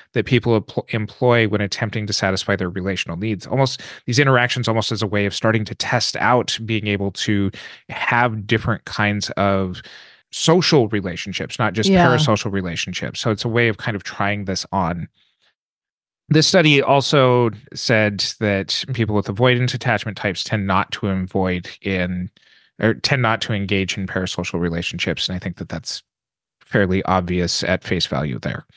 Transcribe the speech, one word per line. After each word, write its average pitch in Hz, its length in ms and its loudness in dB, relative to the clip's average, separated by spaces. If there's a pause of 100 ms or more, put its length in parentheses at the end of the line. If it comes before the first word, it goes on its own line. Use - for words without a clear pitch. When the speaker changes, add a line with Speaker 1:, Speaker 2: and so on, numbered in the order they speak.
(140)
Speaker 1:
that 113 120 0
people 120 340 2
empl-, - 320 -6
employ 117 560 2
when 101 140 0
attempting 104 460 -4
to 101 60 -4
satisfy 95 420 0
their 92 160 -2
relational 92 440 -4
needs. 104 300 -4
Almost, 131 340 0 (280)
these 120 100 0
interactions 127 500 2
almost 113 240 0
as 110 120 -2
a 104 40 -2
way 101 200 0
of 98 80 -4
starting 110 300 -2
to - 100 -10
test - 400 -2
out 117 500 2
being 104 220 -4
able 98 240 -2
to 101 400 0 (380)
have 117 580 0
different 113 380 0
kinds 104 520 -2
of 95 460 0 (480)
social 160 560 4
relationships, 95 720 -6
not 107 140 0
just 107 140 0
Speaker 2:
Yeah. 190 160 6
Speaker 1:
parasocial 120 480 2
relationships. 90 680 -6
So 120 100 -2
it's 107 160 -2
a 120 40 -2
way 117 180 2
of 107 100 0
kind - 180 -6
of 92 60 -6
trying 101 440 -4
this 95 260 -4
on. 87 380 -2 (1200)
This 151 200 6
study 156 340 6
also 127 680 4 (240)
said 107 500 2 (140)
that 101 440 -2 (100)
people 107 200 0
with 101 140 2
avoidant 123 480 2
attachment 110 420 -2
types 95 260 -4
tend 104 220 -2
not 98 280 0
to - 140 -4
avoid 92 600 -2 (140)
in, 90 480 -2 (480)
or 110 160 2
tend - 260 -2
not 110 200 2
to - 120 -4
engage 98 420 -2
in 95 120 -6
parasocial 92 520 -4
relationships. 85 720 -4
And 92 60 -6
I 90 40 -6
think 90 180 -8
that 82 120 -10
that's - 320 -8 (600)
fairly 95 420 0
obvious 90 600 0
at 90 200 0
face 90 240 -2
value 65 320 -4
there. - 260 -8 (120)